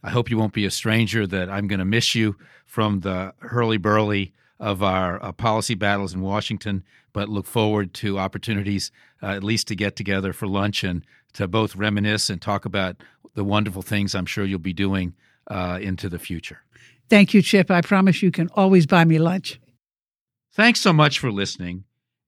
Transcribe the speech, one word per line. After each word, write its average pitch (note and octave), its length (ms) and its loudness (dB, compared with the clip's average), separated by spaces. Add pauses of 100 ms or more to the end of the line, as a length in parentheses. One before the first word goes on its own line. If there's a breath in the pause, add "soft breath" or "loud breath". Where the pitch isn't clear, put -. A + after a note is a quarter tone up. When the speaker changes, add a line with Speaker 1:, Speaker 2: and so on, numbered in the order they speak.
Speaker 1:
I - 80 -10
hope A#2+ 200 0
you A2+ 80 0
won't G#2+ 160 -2
be G#2 100 0
a F#2+ 60 0
stranger, A2 560 0
that F#2 240 -4
I'm G2+ 180 -4
gonna F#2+ 160 -2
miss A2 320 0
you G#2+ 200 0 (300 soft breath)
from G#2 340 -2
the F#2 380 -6
hurly-burly G#2+ 960 0 (280)
of G#2 220 -2
our, F#2 400 0
uh, F#2 100 -10
policy A2 420 -2
battles G2+ 400 -2
in F#2 60 -6
Washington, G2 640 -4 (280 soft breath)
but G#2 160 -4
look G2+ 180 -4
forward G#2+ 480 0
to G2 240 -4
opportunities, G2 760 -4 (300 soft breath)
uh, G2 40 -8
at G2 180 -6
least A2 240 -2
to A2 60 -6
get G2+ 220 -4
together F#2+ 360 -4
for G#2+ 140 -8
lunch G2+ 380 -2
and F2 200 -4 (300 soft breath)
to G2+ 140 -4
both G#2+ 280 0
reminisce G#2 540 0
and F#2 100 -6
talk G2+ 240 -4
about F#2 320 -4 (380 soft breath)
the G2+ 100 -4
wonderful G2+ 380 -2
things G2+ 320 -2
I'm F2+ 120 -4
sure G2+ 180 -4
you'll F#2+ 160 -4
be F2+ 120 -6
doing, F#2+ 420 -2 (340)
uh, F2+ 340 -6
into G2 260 -6
the E2+ 100 -8
future. - 440 -12 (480 soft breath)
Speaker 2:
Thank G#3 240 8
you, G3+ 80 8
Chip. F#3+ 280 4
I F3 100 4
promise F#3+ 420 2
you F#3 80 4
can F3 240 -2
always F#3+ 320 6
buy E3+ 180 6
me D#3+ 140 4
lunch. E3+ 420 -2 (920)
Speaker 1:
Thanks A3+ 280 4
so F#3+ 120 4
much D3+ 260 6
for B2 140 -2
listening, F#2 520 -6 (440)